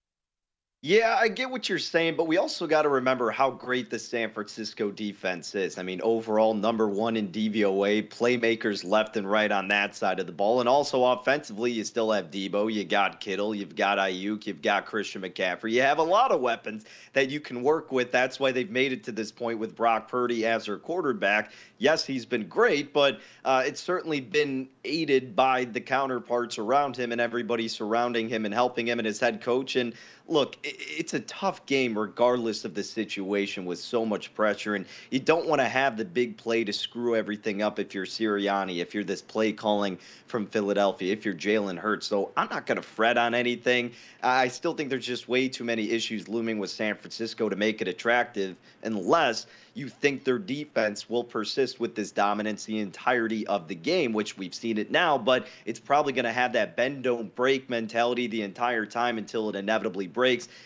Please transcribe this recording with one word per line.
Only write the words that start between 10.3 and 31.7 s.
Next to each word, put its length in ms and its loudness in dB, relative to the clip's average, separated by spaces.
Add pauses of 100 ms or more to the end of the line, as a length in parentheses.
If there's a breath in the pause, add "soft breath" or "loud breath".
ball. 280 2
And 100 2
also 340 4
offensively, 680 0
you 120 -2
still 280 0
have 180 0
Deebo, 420 -2
you 140 -2
got 340 0
Kittle, 360 -2
you've 200 -8
got 220 2
Ayuk, 480 -2
you've 160 -8
got 240 2
Christian 380 -6
McCaffrey. 480 -2
You 100 4
have 160 4
a 60 4
lot 280 4
of 100 2
weapons 440 -4 (280 loud breath)
that 180 2
you 80 -4
can 240 -8
work 280 2
with. 200 0
That's 280 2
why 120 2
they've 180 -2
made 240 2
it 120 -8
to 60 -8
this 200 -6
point 260 -4
with 180 -6
Brock 320 2
Purdy 380 0
as 220 0
their 100 -4
quarterback. 760 0 (260 loud breath)
Yes, 260 2
he's 200 -4
been 220 -4
great, 460 2
but, 260 4 (240 loud breath)
uh, 220 4
it's 160 -6
certainly 400 -2
been 480 -2 (160)
aided 500 0
by 300 4
the 160 -6
counterparts 760 -2
around 360 2
him 160 -4
and 80 -2
everybody 480 0
surrounding 600 0
him 160 -2
and 80 -2
helping 340 0
him 120 0
and 60 0
his 140 -2
head 220 2
coach. 340 0
And 180 0 (340 loud breath)
look, 380 2
i-, 140 -8
it's 340 -8
a 80 0
tough 460 -4
game 300 0